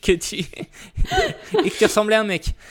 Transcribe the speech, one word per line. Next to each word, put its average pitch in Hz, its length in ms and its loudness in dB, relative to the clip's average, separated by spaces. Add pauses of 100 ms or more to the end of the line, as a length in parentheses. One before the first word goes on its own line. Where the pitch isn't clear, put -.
que 190 120 4
tu, - 240 -4
<laughs> - 1300 -4
et - 40 -2
que - 80 -6
tu 220 80 2
ressemblais 214 300 2
à 220 60 4
un - 20 0
mec. 190 220 -4 (240)